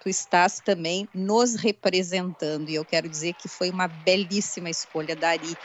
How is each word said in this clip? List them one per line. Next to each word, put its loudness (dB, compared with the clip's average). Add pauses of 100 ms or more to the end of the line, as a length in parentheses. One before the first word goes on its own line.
tu -2
estás 2
também 0
nos 2
representando. 0
E -2
eu -2
quero 0
dizer -4
que -14
foi -4
uma 0
belíssima 0
escolha -4
da 2
Ari. -2